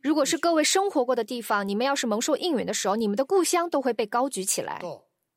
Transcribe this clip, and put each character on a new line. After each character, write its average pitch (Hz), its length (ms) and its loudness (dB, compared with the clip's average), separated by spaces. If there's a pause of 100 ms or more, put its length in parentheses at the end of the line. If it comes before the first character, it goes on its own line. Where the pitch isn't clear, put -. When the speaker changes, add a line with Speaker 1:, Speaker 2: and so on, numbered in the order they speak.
Speaker 1:
如 294 120 0
果 302 100 2
是 294 140 0
各 339 160 2
位 311 100 4
生 392 280 2
活 285 120 2
过 247 120 0
的 233 80 0
地 240 180 -8
方， 202 260 -2
你 202 80 -2
们 233 100 0
要 277 100 2
是 277 120 -2
蒙 214 140 0
受 302 160 0
应 339 200 0
允 185 80 -2
的 185 80 -4
时 - 140 -4
候， 196 80 2
你 226 120 0
们 202 80 0
的 262 100 2
故 370 180 4
乡 339 260 0
都 285 120 0
会 247 120 0
被 220 120 -2
高 240 240 0
举 190 160 -6
起 - 160 -2
来。 - 180 -8
Speaker 2:
또 160 280 -12 (300)